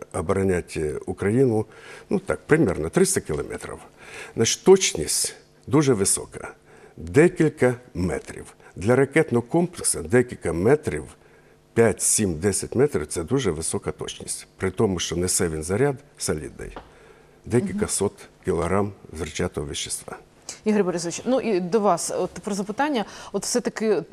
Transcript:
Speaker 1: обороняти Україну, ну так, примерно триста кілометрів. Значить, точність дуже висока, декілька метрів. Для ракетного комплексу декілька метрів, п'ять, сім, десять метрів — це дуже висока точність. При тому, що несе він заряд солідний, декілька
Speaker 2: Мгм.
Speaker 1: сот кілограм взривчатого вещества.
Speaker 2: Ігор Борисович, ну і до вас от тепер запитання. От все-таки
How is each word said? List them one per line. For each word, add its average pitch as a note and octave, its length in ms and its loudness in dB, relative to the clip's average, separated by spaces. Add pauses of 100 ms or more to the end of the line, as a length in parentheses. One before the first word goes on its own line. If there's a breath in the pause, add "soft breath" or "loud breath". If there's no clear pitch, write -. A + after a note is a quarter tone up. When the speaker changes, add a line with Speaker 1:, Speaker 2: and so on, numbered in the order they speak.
(140)
Speaker 1:
обороняти F2+ 800 -2 (120)
Україну, G#2+ 600 2 (440 loud breath)
ну G2+ 80 0
так, - 280 -4
примерно F2 420 2
триста - 320 2
кілометрів. - 540 -6 (640 loud breath)
Значить, - 280 0
точність - 720 4 (320)
дуже C3+ 280 4
висока, - 600 -2 (420 loud breath)
декілька C#3 800 4 (200)
метрів. E2+ 500 -4 (320 loud breath)
Для A2+ 200 2
ракетного B2+ 460 2
комплексу E3 600 -2
декілька G#2 500 2
метрів, E2+ 520 2 (680 soft breath)
п'ять, A2+ 280 4
сім, F#2+ 320 2
десять F2 400 -2
метрів — G2+ 340 2
це F2+ 140 -4
дуже A#2 280 0
висока D#2+ 420 -4
точність. - 540 -12 (100)
При F#2+ 140 -2
тому, G2 280 2
що - 180 -4
несе F2+ 320 0
він D#2 140 -6
заряд A#2+ 340 0 (220)
солідний, - 580 -6 (680 loud breath)
декілька F#3 340 0
Speaker 2:
Мгм. G#3 100 0
Speaker 1:
сот - 240 -2 (320)
кілограм F#2 480 0 (200)
взривчатого D#2+ 540 -6
вещества. - 500 -10 (480 loud breath)
Speaker 2:
Ігор G#3 200 2
Борисович, E3+ 420 -4
ну B3+ 140 2
і G3+ 200 0
до F#3 200 0
вас G3 380 2
от F3 120 -2
тепер G3+ 240 -6
запитання. G#3+ 500 -2 (280 loud breath)
От G3+ 100 -4
все-таки G#3+ 600 0 (100)